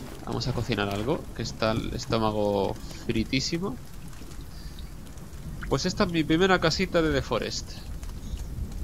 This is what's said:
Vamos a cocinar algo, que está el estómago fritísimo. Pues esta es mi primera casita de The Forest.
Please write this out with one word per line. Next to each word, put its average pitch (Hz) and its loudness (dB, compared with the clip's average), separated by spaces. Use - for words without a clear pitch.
Vamos 117 -2
a 127 2
cocinar 107 2
algo, 107 0
que 120 -2
está 110 2
el 117 0
estómago 107 2
fritísimo. 135 0
Pues 139 2
esta 185 2
es 180 0
mi 165 4
primera 175 6
casita 170 4
de 156 4
The 135 4
Forest. - -2